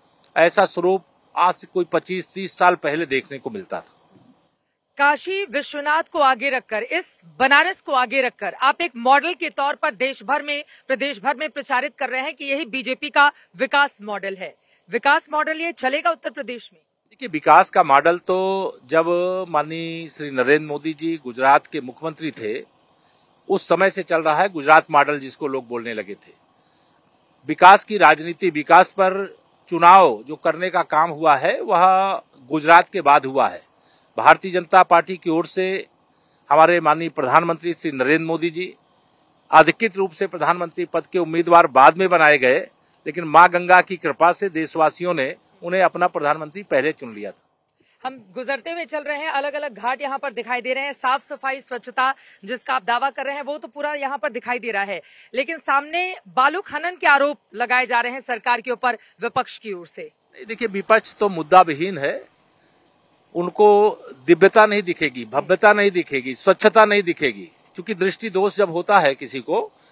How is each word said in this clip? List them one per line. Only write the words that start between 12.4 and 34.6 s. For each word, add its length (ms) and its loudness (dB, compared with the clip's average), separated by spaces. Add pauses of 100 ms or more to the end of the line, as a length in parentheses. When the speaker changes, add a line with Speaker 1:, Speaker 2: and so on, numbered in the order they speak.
Speaker 2:
यही 200 -4
बीजेपी 460 -8
का 220 4 (240)
विकास 340 0 (120)
मॉडल 340 -10
है। 180 -14 (360)
विकास 420 0
मॉडल 280 -4
ये 120 -6
चलेगा 380 -4
उत्तर 200 -10
प्रदेश 420 -14
में? 100 -20 (280)
Speaker 1:
देखिए, 180 -14
विकास 420 6
का 120 2
मॉडल 360 4
तो 680 -4
जब 200 0 (420)
माननीय 600 -6
श्री 220 -14
नरेंद्र 360 0
मोदी 280 -8
जी 300 -8
गुजरात 420 0
के 140 -10
मुख्यमंत्री 500 -12
थे, 340 -10 (840)
उस 200 -4
समय 220 2
से 120 -10
चल 200 -4
रहा 200 0
है 60 0
गुजरात 420 2
मॉडल, 280 0
जिसको 300 -10
लोग 200 -8
बोलने 260 -10
लगे 200 -10
थे। 180 -20 (1120)
विकास 380 6
की 140 -8
राजनीति, 520 2
विकास 380 4
पर 500 -4 (300)
चुनाव 580 6
जो 100 -12
करने 340 -4
का 120 -2
काम 280 0
हुआ 260 2
है, 240 -2
वह 520 2 (380)
गुजरात 380 4
के 120 -8
बाद 260 4
हुआ 220 0
है। 140 -10 (560)
भारतीय 320 4
जनता 320 2